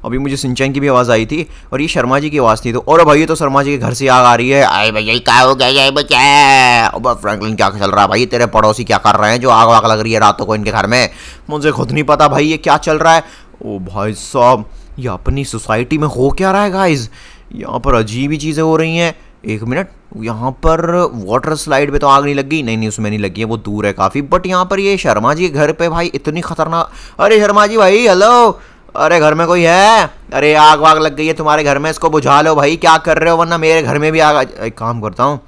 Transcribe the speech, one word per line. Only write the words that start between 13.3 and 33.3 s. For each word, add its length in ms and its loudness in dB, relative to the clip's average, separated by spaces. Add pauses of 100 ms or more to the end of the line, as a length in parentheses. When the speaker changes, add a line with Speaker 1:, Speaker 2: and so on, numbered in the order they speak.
Speaker 1:
ओ 140 -10
भाई 340 -8
साहब, 580 0 (280)
ये 100 -8
अपनी 360 -6
सोसाइटी 540 -6
में 100 -2
हो 220 -2
क्या 200 -2
रहा 120 0
है 80 -2
गाइस? 400 -2 (440)
यहाँ 260 -10
पर 140 0
अजीब 360 -2
ही 60 -4
चीज़ें 280 -4
हो 120 0
रही 200 -2
हैं। 220 -4 (280)
एक 160 -8
मिनट, 260 -6 (280)
यहाँ 340 -8
पर 640 -2
वाटर 400 -4
स्लाइड 380 -2
पे 60 -2
तो 80 0
आग 180 4
नहीं 100 -4
लगी? 280 -4
नहीं, 160 -4
नहीं, 100 -4
उसमें 220 -6
नहीं 100 -4
लगी 200 -6
है, 40 -4
वो 120 -6
दूर 300 -6
है 60 0
काफ़ी। 300 -2
But 240 -2
यहाँ 180 -2
पर 160 -4
ये 180 0
शर्मा 360 0
जी 140 -2
के 60 -8
घर 180 0
पे 160 -2
भाई 180 -4
इतनी 340 -6
खतरनाक, 500 -4 (300)
अरे 200 4
शर्मा 260 2
जी 100 -4
भाई, 320 4
हेलो, 520 4 (360)
अरे 240 2
घर 140 2
में 120 0
कोई 160 2
है? 480 4 (240)
अरे 200 2
आग 260 6
वाग 180 4
लग 180 -2
गई 100 -4
है 60 -2
तुम्हारे 320 0
घर 140 0
में, 120 -4
इसको 200 -2
बुझा 300 2
लो 140 2
भाई, 220 0
क्या 200 4
कर 220 0
रहे 120 0